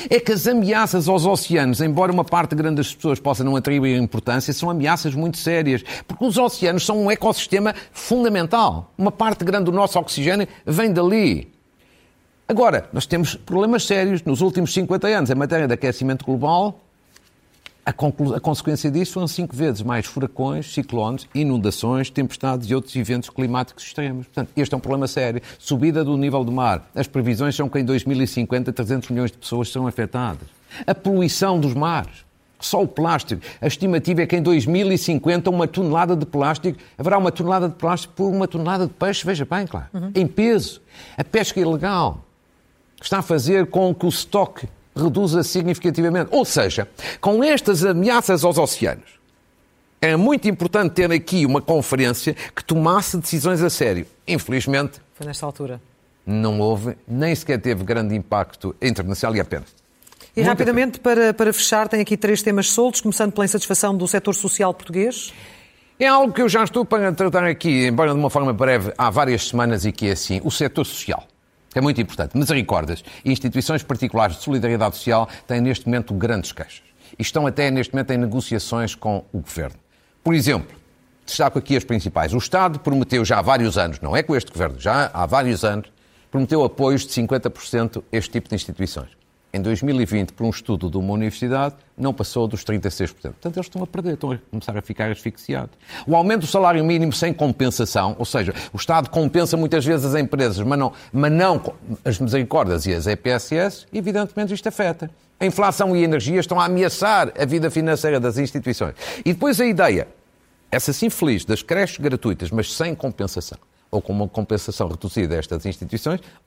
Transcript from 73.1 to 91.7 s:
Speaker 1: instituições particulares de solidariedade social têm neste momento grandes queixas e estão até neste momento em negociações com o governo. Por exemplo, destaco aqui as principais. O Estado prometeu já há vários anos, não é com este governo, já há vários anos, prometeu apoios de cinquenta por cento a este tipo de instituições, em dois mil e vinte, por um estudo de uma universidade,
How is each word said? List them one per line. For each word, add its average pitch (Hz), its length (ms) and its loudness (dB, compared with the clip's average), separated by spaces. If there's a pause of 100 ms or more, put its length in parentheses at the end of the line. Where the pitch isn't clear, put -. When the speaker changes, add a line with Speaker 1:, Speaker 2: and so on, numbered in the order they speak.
Speaker 1:
instituições 131 580 -2
particulares 110 540 0
de - 80 -14
solidariedade 117 500 0
social 113 340 0 (160)
têm 120 160 -2
neste 127 260 0
momento 117 280 -2
grandes 104 380 -2
queixas - 320 -16 (340)
e - 40 -4
estão 147 260 0
até 143 200 0
neste 131 240 0
momento 135 200 -2
em 127 40 0
negociações 117 800 -2
com 104 380 -4
o 95 80 -4
governo. 73 340 -8 (480)
Por 165 120 2
exemplo, 131 420 0 (500)
destaco 143 320 0
aqui 139 180 0
as 120 60 0
principais. 85 500 -2
O 107 60 2
Estado 180 400 0
prometeu 127 460 0
já 107 160 2
há - 20 4
vários 117 340 2
anos, 85 240 0
não 76 160 -2
é 156 60 2
com 160 140 0
este - 160 -4
governo, 78 260 -4
já 113 340 0
há 87 140 -2
vários 120 380 0
anos, 104 280 -2 (380)
prometeu 135 320 2
apoios 135 420 0
de - 80 -14
cinquenta 120 380 -2
por - 160 -14
cento 117 460 -4
a 113 40 0
este 107 140 -4
tipo - 180 -6
de - 60 -4
instituições, 90 540 -6 (460)
em 98 80 -4
dois 107 200 0
mil 135 180 2
e 117 40 2
vinte, 101 280 -2
por - 120 -6
um 113 60 0
estudo 92 400 -4
de 78 80 -4
uma 95 140 -2
universidade, 127 640 -2 (200)